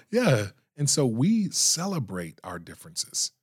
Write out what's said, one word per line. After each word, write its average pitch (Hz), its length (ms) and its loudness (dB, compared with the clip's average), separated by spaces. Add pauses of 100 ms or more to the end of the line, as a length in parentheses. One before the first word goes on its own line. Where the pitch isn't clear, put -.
<laughs> - 100 -20
Yeah. 156 340 4 (300)
And 147 120 0
so 143 180 2
we 160 440 2
celebrate 110 920 -2
our 92 160 -10
differences - 720 -8 (100)